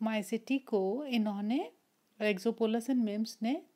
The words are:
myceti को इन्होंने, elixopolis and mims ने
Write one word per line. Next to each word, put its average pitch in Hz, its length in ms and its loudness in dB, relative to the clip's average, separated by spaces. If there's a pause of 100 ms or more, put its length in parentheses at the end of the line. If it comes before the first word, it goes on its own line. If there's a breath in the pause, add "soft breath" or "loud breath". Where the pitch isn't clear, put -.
myceti 220 600 -2
को 208 400 0
इन्होंने, 226 680 0 (500)
elixopolis 226 640 0
and - 40 -2
mims 220 520 0
ने 269 200 0 (140)